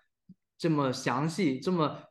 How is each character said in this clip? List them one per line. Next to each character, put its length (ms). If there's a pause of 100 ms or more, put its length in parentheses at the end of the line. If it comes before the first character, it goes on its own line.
(580)
这 120
么 240
详 340
细、 320
这 100
么， 420